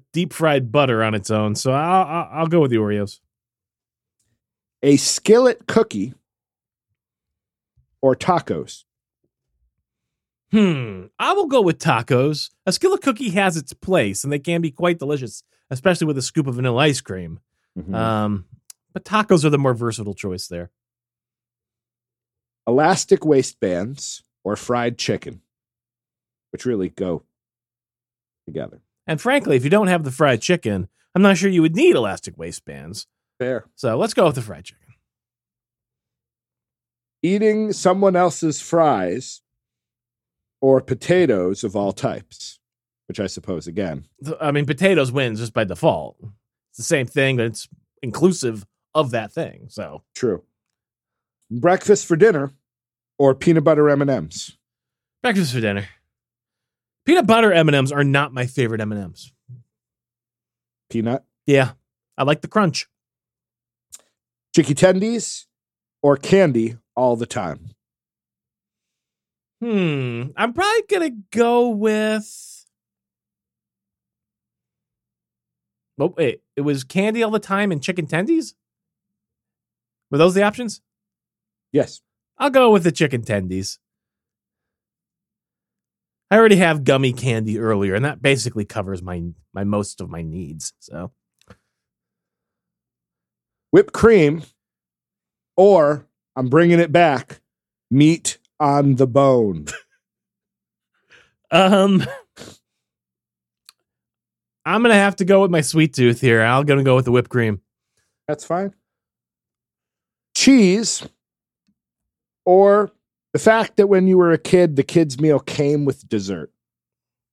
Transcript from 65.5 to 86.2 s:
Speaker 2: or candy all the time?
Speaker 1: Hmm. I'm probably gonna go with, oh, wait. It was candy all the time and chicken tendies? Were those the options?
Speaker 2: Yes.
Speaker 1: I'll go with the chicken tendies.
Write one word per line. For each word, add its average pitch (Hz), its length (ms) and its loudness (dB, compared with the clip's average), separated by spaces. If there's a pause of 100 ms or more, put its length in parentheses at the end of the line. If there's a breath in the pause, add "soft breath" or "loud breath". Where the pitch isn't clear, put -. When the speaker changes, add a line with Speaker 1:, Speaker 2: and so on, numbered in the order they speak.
Speaker 2:
or 143 160 4
candy 120 600 0 (180)
all 123 220 0
the 120 80 -6
time? 87 460 -10 (1900)
Speaker 1:
Hmm. 143 640 -4 (100)
I'm 233 160 -4
probably 415 360 -2
gonna 339 220 -2 (200)
go 240 380 0
with, 214 960 -4 (3250)
oh, 170 180 -2
wait. 139 240 -2 (140)
It 143 60 -6
was 143 220 -2
candy 214 400 -2
all 214 80 -2
the 220 80 0
time 202 320 -2
and 143 120 -6
chicken 180 240 -6
tendies? 233 460 -2 (1600)
Were 139 80 -2
those 175 180 4
the 202 80 2
options? 214 380 -4 (920)
Speaker 2:
Yes. - 280 -2 (360)
Speaker 1:
I'll 285 120 0
go 254 220 4
with 196 120 4
the 175 100 2
chicken 131 300 -2
tendies. 95 540 -6 (2500)